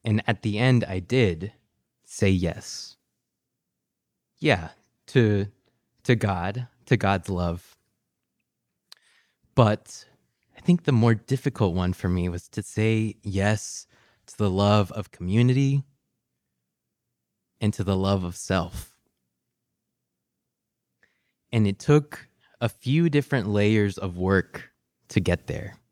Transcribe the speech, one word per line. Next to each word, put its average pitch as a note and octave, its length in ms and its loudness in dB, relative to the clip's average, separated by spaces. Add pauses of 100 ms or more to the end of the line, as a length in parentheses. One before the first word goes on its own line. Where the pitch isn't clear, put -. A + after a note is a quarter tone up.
And G#2+ 220 0
at G#2+ 160 -2
the G#2 160 -4
end, B2 260 4
I F#2 140 -6
did F#2 540 0 (520)
say - 240 0
yes. - 680 -2 (1400)
Yeah, F#2+ 320 -2 (380)
to, G#2 380 2 (560)
to B2 120 2
God, G2+ 540 -4 (180)
to B2 100 2
God's G2 340 -2
love. F2 460 -4 (1800)
But - 500 0 (520)
I - 40 -20
think F3 240 0
the D#3 80 0
more A#2 220 6
difficult A2 600 -2
one F2+ 200 0
for - 140 -4
me F2+ 200 -2
was F2 220 -8
to G#2+ 120 -8
say A2 600 -2
yes G2+ 640 -2 (400)
to - 100 -20
the G#2 140 0
love G2+ 420 2
of - 180 -12
community B2+ 720 0 (1800)
and G#2+ 140 -2
to - 80 -8
the F#2+ 140 0
love F#2+ 260 0
of F2 140 -8
self. - 580 -6 (2500)
And A2 160 2
it G2 120 -2
took - 500 0 (320)
a A#2 80 -2
few D#3 420 0
different C3+ 380 0
layers G#2 500 2
of F2+ 180 -8
work F#2 540 0 (380)
to - 120 0
get F2 260 -2
there. G2+ 300 -10 (160)